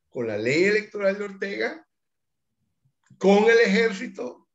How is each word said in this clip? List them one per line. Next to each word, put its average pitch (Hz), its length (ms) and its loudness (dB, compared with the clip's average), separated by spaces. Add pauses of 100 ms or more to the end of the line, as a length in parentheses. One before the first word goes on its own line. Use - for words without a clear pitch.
(100)
con 120 180 -8
la 107 100 -6
ley 131 240 0
electoral 202 560 -2
de 202 60 -10
Ortega, 202 600 -10 (1300)
con 202 320 4
el 233 140 6
ejército, 220 920 -4